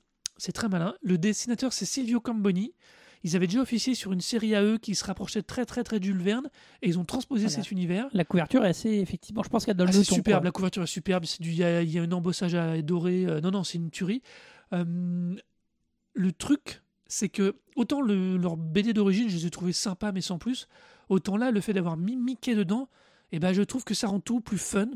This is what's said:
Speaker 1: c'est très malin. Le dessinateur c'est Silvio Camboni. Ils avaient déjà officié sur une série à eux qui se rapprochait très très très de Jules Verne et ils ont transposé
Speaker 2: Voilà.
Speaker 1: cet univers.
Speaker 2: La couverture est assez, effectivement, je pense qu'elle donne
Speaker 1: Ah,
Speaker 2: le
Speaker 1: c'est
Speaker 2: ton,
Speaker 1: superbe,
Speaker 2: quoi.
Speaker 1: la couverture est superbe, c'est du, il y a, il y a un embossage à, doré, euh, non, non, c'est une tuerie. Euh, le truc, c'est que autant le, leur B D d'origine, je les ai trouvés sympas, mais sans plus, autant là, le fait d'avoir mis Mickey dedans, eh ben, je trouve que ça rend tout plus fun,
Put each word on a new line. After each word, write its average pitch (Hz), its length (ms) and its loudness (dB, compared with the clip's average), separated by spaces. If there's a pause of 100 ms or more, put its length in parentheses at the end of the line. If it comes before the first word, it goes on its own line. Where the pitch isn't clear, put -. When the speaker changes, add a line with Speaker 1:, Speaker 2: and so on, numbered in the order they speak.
(380)
Speaker 1:
c'est - 140 -8
très - 180 -4
malin. 185 320 0
Le 185 160 2
dessinateur 214 540 0
c'est - 140 -4
Silvio 240 340 0
Camboni. 208 540 0 (500)
Ils 170 120 0
avaient 180 120 4
déjà 220 140 2
officié 240 340 0
sur 190 180 -4
une 185 80 0
série 220 320 0
à 202 100 4
eux 220 140 4
qui 214 160 -6
se - 100 -2
rapprochait 202 380 -6
très - 240 -4
très 240 180 -4
très 220 160 -2
de 185 40 -2
Jules 190 180 0
Verne 233 280 -2 (320)
et 247 60 -2
ils 175 120 2
ont 175 60 -2
transposé 240 400 -2
Speaker 2:
Voilà. 196 180 -2
Speaker 1:
cet - 80 -12
univers. 185 420 0
Speaker 2:
La 175 120 2
couverture 196 380 4
est 196 60 4
assez, 196 200 0
effectivement, 208 520 -2
je - 80 -8
pense 220 160 0
qu'elle 214 100 2
donne 180 140 4
Speaker 1:
Ah, - 20 6
Speaker 2:
le 196 120 8
Speaker 1:
c'est - 60 0
Speaker 2:
ton, 185 60 4
Speaker 1:
superbe, 190 260 4
Speaker 2:
quoi. 170 40 2
Speaker 1:
la 180 60 2
couverture 185 320 -2
est 160 40 -2
superbe, 185 380 -2
c'est - 160 -8
du, 165 80 -4
il 165 60 -2
y 175 80 2
a, 170 180 4
il 170 80 0
y 160 80 -2
a 170 60 0
un 170 80 -2
embossage 175 420 0
à, 165 280 0
doré, 180 440 2
euh, 156 160 0
non, 180 100 0
non, 196 120 0
c'est 170 160 -6
une 165 100 -4
tuerie. 196 320 -2 (500)
Euh, 175 640 -2 (800)
le 190 180 2
truc, - 520 -2 (240)
c'est - 220 -4
que 196 260 0 (200)
autant 277 260 0
le, 185 360 2
leur 175 180 0
B 160 240 -2
D 220 140 2
d'origine, 208 360 4
je 185 60 0
les 165 120 -2
ai - 20 -4
trouvés 180 240 -2
sympas, 208 380 -4
mais 190 100 -2
sans 180 160 -6
plus, 240 300 -6 (420)
autant 190 280 2
là, 247 120 2
le 208 100 2
fait 208 140 0
d'avoir 170 240 0
mis 196 200 -2
Mickey 247 360 -2
dedans, 214 340 0 (440)
eh 165 80 -4
ben, 185 120 2
je 190 120 4
trouve 247 200 -2
que 208 120 -2
ça - 120 0
rend 202 120 0
tout 233 220 -2
plus 196 180 -4
fun, 208 360 0